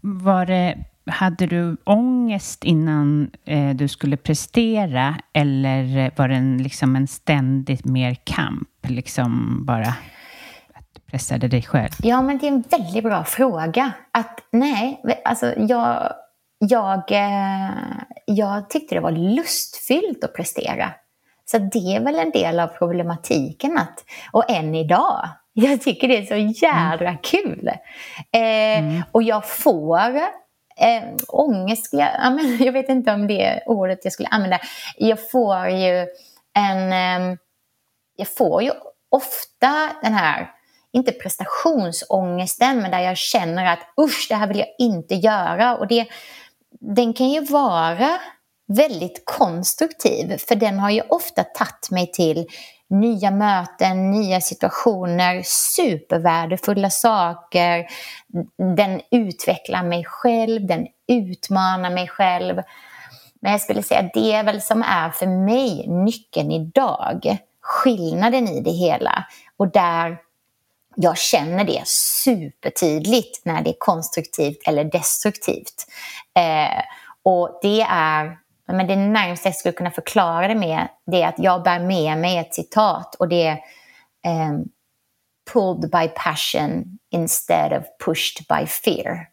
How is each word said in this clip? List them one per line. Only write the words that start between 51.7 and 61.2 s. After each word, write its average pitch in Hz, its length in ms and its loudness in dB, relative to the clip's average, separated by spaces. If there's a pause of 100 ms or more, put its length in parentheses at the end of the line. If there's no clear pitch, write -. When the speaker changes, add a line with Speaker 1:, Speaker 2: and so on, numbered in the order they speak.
Speaker 2:
mig 180 200 0
till 165 340 2 (440)
nya 202 420 2
möten, 190 800 2
nya 190 300 2
situationer, 180 1040 0
supervärdefulla 175 1400 0
saker. 175 1000 2 (880)
Den 190 260 2 (100)
utvecklar 185 720 0
mig 175 220 -2
själv, 226 600 0
den 170 200 -2 (200)
utmanar 185 840 0